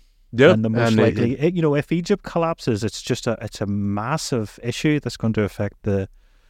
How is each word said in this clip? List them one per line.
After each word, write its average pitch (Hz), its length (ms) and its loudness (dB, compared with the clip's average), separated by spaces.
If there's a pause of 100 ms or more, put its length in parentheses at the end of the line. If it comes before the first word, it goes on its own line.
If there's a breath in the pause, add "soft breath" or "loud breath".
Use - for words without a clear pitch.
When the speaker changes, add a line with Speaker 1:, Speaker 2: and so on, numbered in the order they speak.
(320)
Speaker 1:
Yep. 131 220 8
Speaker 2:
And 110 100 0
the 110 60 0
most 113 220 2
Speaker 1:
And 110 80 6
it, - 20 6
Speaker 2:
likely, 117 300 2
Speaker 1:
it 139 120 -2
Speaker 2:
it, 180 100 0
you 175 80 0
know, 147 120 2
if 143 160 -2
Egypt 175 320 0
collapses, 165 640 -2
it's - 180 -6
just - 240 -4
a, 117 140 0
it's - 200 -12
a 107 60 -4
massive 104 960 -4
issue 147 380 -2
that's - 160 -8
going 110 160 -2
to 107 100 0
affect 101 400 -6
the, 98 260 -2 (420)